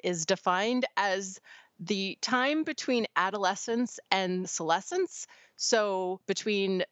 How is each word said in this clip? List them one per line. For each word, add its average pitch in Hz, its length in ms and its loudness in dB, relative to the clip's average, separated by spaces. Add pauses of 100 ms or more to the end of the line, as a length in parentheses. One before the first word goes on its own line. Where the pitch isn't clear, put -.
is 170 220 -2
defined 208 600 0 (120)
as 190 420 -2 (400)
the 190 420 -2
time 269 420 2
between 254 520 0
adolescence 202 840 0 (120)
and 185 380 0
senescence. 190 800 -2 (300)
So 190 680 0
between 196 680 0